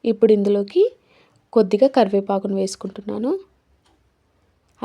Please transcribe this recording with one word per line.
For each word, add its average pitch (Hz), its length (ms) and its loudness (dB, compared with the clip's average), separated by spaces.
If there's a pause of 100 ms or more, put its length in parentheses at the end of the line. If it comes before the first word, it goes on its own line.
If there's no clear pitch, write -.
(120)
ఇప్పుడు 220 260 4
ఇందులోకి 202 460 0 (760)
కొద్దిగా 214 320 2 (100)
కరివేపాకును 196 640 -2
వేసుకుంటున్నాను, 208 680 -8 (1500)